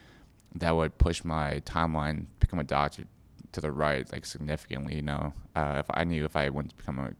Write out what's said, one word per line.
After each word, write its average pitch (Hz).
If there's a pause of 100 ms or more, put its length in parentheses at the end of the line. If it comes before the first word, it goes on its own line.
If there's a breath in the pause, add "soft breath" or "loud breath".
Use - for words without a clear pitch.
(560 loud breath)
that 82
would 80
push 85
my 76
timeline, 78 (140)
become -
a 73
doctor, 71 (480)
to 87
the 76
right, 73
like, 73
significantly, 73
you 73
know. 73 (220)
Uh, 73
if 71
I 85
knew 82
if 78
I 71
went 73
to -
become 67
a 67